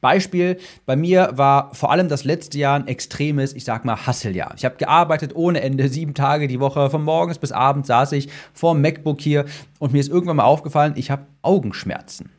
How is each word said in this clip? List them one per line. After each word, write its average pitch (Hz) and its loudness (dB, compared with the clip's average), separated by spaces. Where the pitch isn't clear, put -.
Beispiel, 180 2
bei 131 0
mir 175 4
war 139 2
vor - -2
allem 170 2
das 139 -4
letzte 147 -4
Jahr 143 2
ein 135 -4
extremes, 139 -4
ich 131 -14
sag 113 -4
mal, 113 -2
Hustle-Jahr. 98 -4
Ich - -4
hab 127 -2
gearbeitet 156 0
ohne 170 0
Ende, 135 0
sieben 147 -4
Tage 147 0
die 127 -2
Woche, 139 2
von 151 -2
morgens 160 0
bis - -6
abends 135 0
saß 131 2
ich 143 -4
vorm 165 2
MacBook 151 -2
hier 147 0
und 139 -2
mir 143 4
ist 139 -2
irgendwann 175 0
mal 120 4
aufgefallen, 147 2
ich 143 -6
hab 139 -6
Augenschmerzen. - -4